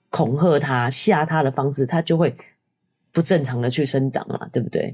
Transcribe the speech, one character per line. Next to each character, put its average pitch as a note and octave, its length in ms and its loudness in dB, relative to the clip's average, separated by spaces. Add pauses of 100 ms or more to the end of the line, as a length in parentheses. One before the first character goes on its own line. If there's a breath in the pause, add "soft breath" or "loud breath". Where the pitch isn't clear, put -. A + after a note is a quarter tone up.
(120)
恐 C3 260 0
吓 D#3 220 4
他、 B2+ 280 0
吓 D#3 380 2
他 D#3+ 160 0
的 C3+ 80 2
方 C3+ 220 -2
式， C#3 160 0
他 E3 120 0
就 E3 160 0
会 D#3+ 160 2 (800 loud breath)
不 E3+ 120 0
正 E3 200 2
常 B2 160 -4
的 A#2+ 120 0
去 D3 120 0
生 C3+ 280 0
长 - 180 -4
嘛， - 100 -6 (140)
对 B2+ 80 0
不 B2+ 80 -6
对？ - 240 -4